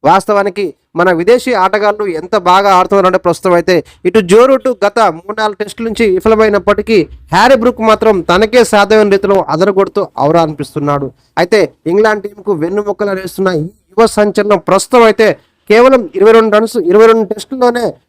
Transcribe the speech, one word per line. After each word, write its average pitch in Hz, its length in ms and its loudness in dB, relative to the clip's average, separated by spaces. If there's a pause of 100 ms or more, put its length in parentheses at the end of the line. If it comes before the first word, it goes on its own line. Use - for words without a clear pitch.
వాస్తవానికి 196 600 -2 (320)
మన 180 100 0 (120)
విదేశీ 240 300 0 (140)
ఆటగాళ్ళు 208 400 -2 (160)
ఎంత 180 160 -4 (140)
బాగా 196 260 2
ఆడుతున్నారంటే, 185 500 2
ప్రస్తుతం 175 320 -2
అయితే 175 160 0 (340)
ఇటు 214 120 2 (120)
జో 214 80 6 (100)
రూట్ 262 200 0 (140)
గత 202 140 -2 (200)
మూడు 208 220 -12
నాలుగు 214 240 -4
టెస్టుల 208 260 -12
నుంచి 220 140 -4 (100)
విఫలమైనప్పటికీ, 208 840 0 (360)
హ్యారీ 240 280 4
బ్రూక్ 247 280 -2
మాత్రం 214 260 2 (140)
తనకే 214 320 2 (100)
సాధ్యమైన 208 440 2
రీతిలో 196 200 0 (180)
అదరగొడుతూ 190 480 -2 (240)
ఔరా 165 200 2
అనిపిస్తున్నాడు. 143 600 -6 (340)
అయితే 196 180 0 (320)
ఇంగ్లాండ్ 214 340 0
టీంకు 202 280 -8 (100)
వెన్నుముక్కలు 202 560 -6
వేస్తున్న 190 280 -4
ఈ 165 200 -4 (240)
యువ 226 140 2 (100)
సంచలనం 208 440 0 (100)
ప్రస్తుతం 226 400 2
అయితే 214 180 2 (420)
కేవలం 247 300 4 (180)
ఇరవై 208 180 4
రెండు 220 200 2
రన్స్, 220 200 -2 (140)
ఇరవై 214 200 4
రెండు 220 220 2
టెస్టుల్లోనే 240 520 -4 (240)